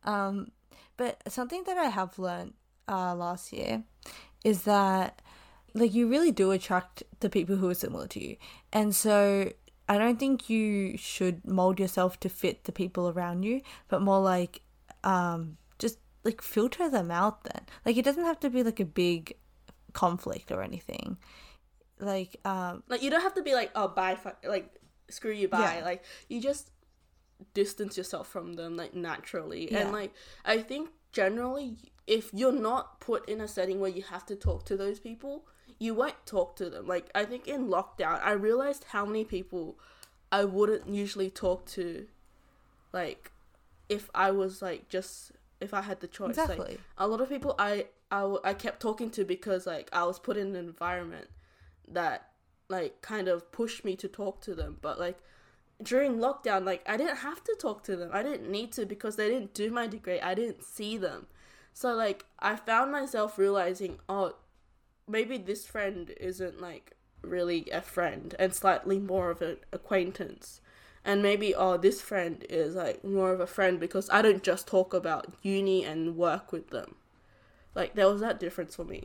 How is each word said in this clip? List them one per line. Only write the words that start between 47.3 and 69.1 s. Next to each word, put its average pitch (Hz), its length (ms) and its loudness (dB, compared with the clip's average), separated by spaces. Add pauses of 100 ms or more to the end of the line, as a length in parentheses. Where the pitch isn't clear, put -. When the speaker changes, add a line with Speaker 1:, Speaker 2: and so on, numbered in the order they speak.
Speaker 2:
I, 202 280 2 (240)
I, 202 100 0
w-, 196 240 0
I 196 100 2
kept 208 260 -6
talking 226 320 -2
to 208 120 0
because, 185 420 -2
like, 165 260 -6
I 175 120 2
was 185 140 0
put - 180 -4
in 196 120 -2
an 196 80 -6
environment 170 720 -6 (580)
that, 165 440 -2 (380)
like, 180 320 -4
kind 208 280 -4
of 170 240 0
pushed 226 320 -4
me 190 120 -2
to 190 120 -8
talk 196 340 -8
to 202 120 -8
them. 160 280 -8
But, - 160 -4
like, 175 200 -4 (640)
during 254 360 2
lockdown, 226 460 0
like, 185 240 -2
I 214 80 0
didn't 285 220 0
have 294 260 -8
to 453 140 -2
talk 214 260 -6
to 196 120 -4
them. 175 160 -8
I 202 100 0
didn't 269 280 -4
need 214 220 -4
to 233 120 -4
because 208 320 -8
they 214 120 2
didn't 226 260 -2
do 214 160 -2
my 233 160 -2
degree. 202 340 -4
I 185 140 -2
didn't 226 300 -4
see 214 340 -8
them. 160 300 -6 (440)
So, 247 220 -2
like, 214 320 -2 (140)
I 214 160 0
found 226 360 2
myself 262 460 -2
realizing, 190 680 2
oh, 190 260 0 (720)
maybe 226 320 0
this 202 280 -6
friend 196 540 -6
isn't, 185 400 -6
like, 175 340 -14 (280)
really 175 480 0
a 170 100 -2
friend - 580 -4
and 185 160 2
slightly 196 440 2
more 185 320 0